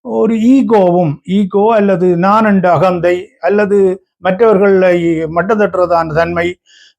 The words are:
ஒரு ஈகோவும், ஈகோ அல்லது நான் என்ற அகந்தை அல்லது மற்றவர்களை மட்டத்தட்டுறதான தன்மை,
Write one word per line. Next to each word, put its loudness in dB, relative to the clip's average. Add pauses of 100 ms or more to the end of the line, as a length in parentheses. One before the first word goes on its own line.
ஒரு -2 (140)
ஈகோவும், 2 (120)
ஈகோ 0
அல்லது 0
நான் 2
என்ற 2
அகந்தை 0 (240)
அல்லது 0 (380)
மற்றவர்களை 2 (300)
மட்டத்தட்டுறதான -2
தன்மை, -2 (520)